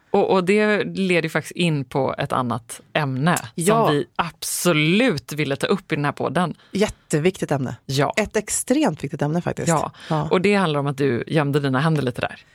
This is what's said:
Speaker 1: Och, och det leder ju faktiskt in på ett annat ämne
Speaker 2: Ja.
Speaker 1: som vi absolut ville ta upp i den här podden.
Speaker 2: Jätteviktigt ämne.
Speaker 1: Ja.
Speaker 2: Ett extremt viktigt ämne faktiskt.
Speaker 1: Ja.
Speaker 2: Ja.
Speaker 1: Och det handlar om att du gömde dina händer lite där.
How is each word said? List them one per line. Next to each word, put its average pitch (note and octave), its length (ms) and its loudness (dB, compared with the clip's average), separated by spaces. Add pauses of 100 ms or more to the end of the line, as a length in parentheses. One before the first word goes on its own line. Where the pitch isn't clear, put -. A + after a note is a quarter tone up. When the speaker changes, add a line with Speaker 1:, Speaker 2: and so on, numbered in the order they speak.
(140)
Speaker 1:
Och, G3+ 180 4
och F#3 120 4
det G#3 400 2
leder F3 400 0
ju E3 60 -4
faktiskt - 260 -4
in D#3 300 0
på C3 320 -2
ett C#3+ 140 -4
annat A#2+ 500 -4 (120)
ämne C#3+ 440 0 (180)
Speaker 2:
Ja. G#3 300 2
Speaker 1:
som D3+ 100 4
vi C#3+ 100 0 (100)
absolut E3+ 1160 0
ville C#3+ 220 -2
ta - 120 -4
upp - 240 -2
i D#3+ 40 0
den D3 100 -2
här C#3+ 60 0
podden. D3 440 -2 (160)
Speaker 2:
Jätteviktigt F#3 800 0
ämne. C3 240 -2 (100)
Speaker 1:
Ja. C#3 320 0
Speaker 2:
Ett G#3 180 -2
extremt G#3+ 680 0
viktigt C#3+ 180 -6
ämne D3+ 200 0
faktiskt. - 260 -4
Speaker 1:
Ja. E3 240 0 (180)
Speaker 2:
Ja. D#3 220 0
Speaker 1:
Och F3+ 100 4
det G3+ 140 2
handlar D#3+ 240 2
om C#3 80 -2
att C#3 100 -4
du C3+ 300 0
gömde C#3+ 320 2
dina C3 200 0
händer D#3 220 2
lite B2 200 -4
där. - 180 -6 (160)